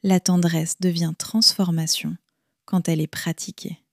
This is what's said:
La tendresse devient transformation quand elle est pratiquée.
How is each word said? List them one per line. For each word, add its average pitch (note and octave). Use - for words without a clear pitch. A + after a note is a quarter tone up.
La F#3+
tendresse E3+
devient E3+
transformation E3+
quand F3
elle D#3
est D#3
pratiquée. -